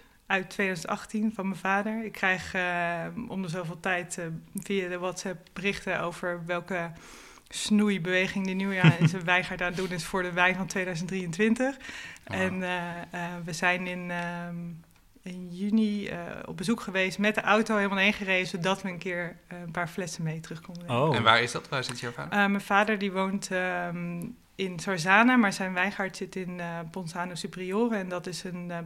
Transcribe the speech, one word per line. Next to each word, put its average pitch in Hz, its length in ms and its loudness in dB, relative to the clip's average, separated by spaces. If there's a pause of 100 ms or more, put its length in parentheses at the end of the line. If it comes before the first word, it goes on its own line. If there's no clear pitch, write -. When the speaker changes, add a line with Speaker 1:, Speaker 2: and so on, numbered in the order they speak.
(260)
Speaker 1:
uit 190 240 0
tweeduizend 190 400 0
achttien 214 440 -2
van 190 140 -2
mijn 175 120 -4
vader. 208 440 0
Ik 208 80 -8
krijg, 185 420 0
eh, 175 520 0 (220)
om 190 140 -4
de 185 60 -4
zoveel 170 320 -6
tijd, 175 380 -2
eh, 175 60 -4 (300)
via 190 340 -2
de 180 100 -4
WhatsApp 180 540 -6
berichten 185 480 -2
over 175 460 -4
welke 175 440 -4 (640)
snoeibeweging 190 920 4
die 185 80 -2
nu, 196 200 0
ja, 175 240 8
in 165 100 6
zijn 180 220 -2
Speaker 2:
<laughs> 180 40 6
Speaker 1:
wijngaard 180 260 0
aan 180 60 0
het 175 100 -4
doen 185 140 -2
is 180 140 -6
voor 190 180 0
de 180 100 -4
wijn 180 220 4
van 185 120 -2
tweeduizend 180 420 -4
drieëntwintig. 214 680 2 (480)
Speaker 2:
Wauw. - 160 -4
Speaker 1:
En, 185 220 0
eh, 180 260 -2 (220)
eh, 175 200 -6 (140)
we 175 80 -6
zijn 180 340 2
in, 180 240 -6
ehm, 175 460 -4 (680)
in 180 340 -10
juni, 208 520 2
eh, - 100 -6 (280)
op 170 100 -8
bezoek 185 240 0
geweest, 185 380 0
met 214 160 2
de 214 60 -2
auto 214 360 4
helemaal 196 220 2
heen 196 140 6
gereden, 190 340 0
zodat 190 360 0
we 202 60 -4
een 175 100 -6
keer, 175 380 -4 (100)
eh, 175 140 -12
een 170 100 -10
paar 170 180 -2
flessen 175 340 -6
mee 160 180 -2
terug 160 200 -12
konden 175 260 -14
nemen. 123 160 2
Speaker 3:
Oh. 151 140 4
Speaker 2:
En 120 60 4
waar 113 200 10
is 120 100 0
dat? - 160 -6
Waar 131 160 -2
zit 120 160 -8
jouw 120 120 -4
vader? 151 260 -8
Speaker 1:
Eh, 202 80 4
mijn 202 140 0
vader 208 380 4
die 196 140 -2
woont, 190 380 -2
ehm, 175 720 -2 (320)
in 185 240 -4
Sarzana, 196 580 6
maar 208 160 6
zijn 185 200 -2
wijngaard 185 440 0
zit 185 200 -8
in, 180 240 -6
eh, 170 180 -6 (120)
Ponzano 175 440 -6
Superiore. 190 640 -2
En 185 120 -2
dat 180 180 -6
is 175 180 -6
een, 175 260 -8
eh, 170 160 -6